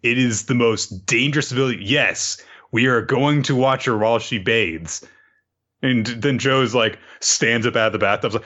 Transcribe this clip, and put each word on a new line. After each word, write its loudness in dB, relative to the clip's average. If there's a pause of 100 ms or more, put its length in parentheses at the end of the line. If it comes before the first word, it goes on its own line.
It 0
is 0
the 0
most 0
dangerous -2
ability. -2
Yes, -2 (300)
we 2
are 2
going 2
to 0
watch 2
her 0
while 2
she -6
bathes. -2 (760)
And 0
then -2
Joe's 2
like, 0 (220)
stands 0
up -2
out 4
of 2
the -4
bathtub. 0
Like, -4